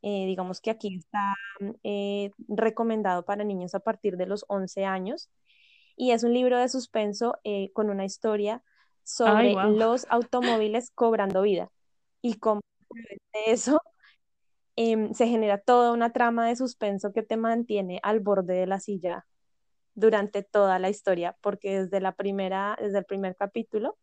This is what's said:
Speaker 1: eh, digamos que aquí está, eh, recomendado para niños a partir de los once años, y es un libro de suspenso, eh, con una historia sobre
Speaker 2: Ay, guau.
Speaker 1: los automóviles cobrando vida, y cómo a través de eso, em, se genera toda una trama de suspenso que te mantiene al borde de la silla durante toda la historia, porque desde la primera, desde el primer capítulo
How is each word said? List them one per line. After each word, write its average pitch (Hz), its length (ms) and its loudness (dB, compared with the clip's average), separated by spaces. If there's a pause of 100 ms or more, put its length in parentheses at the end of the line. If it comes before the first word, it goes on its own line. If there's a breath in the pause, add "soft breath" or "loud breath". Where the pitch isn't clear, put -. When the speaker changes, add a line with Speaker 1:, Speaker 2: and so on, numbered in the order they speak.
Speaker 1:
eh, 202 260 -2
digamos 185 340 -4
que - 100 -4
aquí 214 260 -6
está, 196 360 -4 (500)
eh, 202 480 -4 (160)
recomendado 214 760 0
para 208 180 -4
niños 185 320 -6
a 196 40 -2
partir 208 380 -4
de 180 100 -4
los 202 200 -6
once 196 380 -4
años, 190 460 -6 (680 soft breath)
y 254 140 2
es 233 120 2
un 240 100 4
libro 247 260 4
de 247 100 2
suspenso, 233 760 -2
eh, 196 300 -4
con 214 160 0
una 196 160 -4
historia 214 580 -2 (400)
sobre - 220 -2
Speaker 2:
Ay, 214 240 6
guau. 208 280 4
Speaker 1:
los 226 320 2
automóviles 240 840 0
cobrando 208 480 2
vida, 202 280 0 (500)
y 233 180 -2
cómo 208 220 0
a - 260 -20
través 226 320 -18 (280)
de 220 60 6
eso, 247 280 2 (960 soft breath)
em, 220 360 0
se 226 140 2
genera 214 320 2
toda 240 340 4
una 233 200 0
trama 233 340 2
de 240 100 0
suspenso 208 560 -4
que 220 100 -2
te 220 140 -4
mantiene 226 680 -2
al 214 180 2
borde 190 340 0
de 185 120 0
la 190 140 -2
silla 180 460 -6 (680)
durante 202 480 2
toda 196 360 4
la 185 100 0
historia, 185 520 -2
porque 196 400 -2
desde 190 200 -2
la 185 140 -2
primera, 196 680 -2
desde 202 180 0
el 190 60 -6
primer 196 320 -4
capítulo 220 640 -4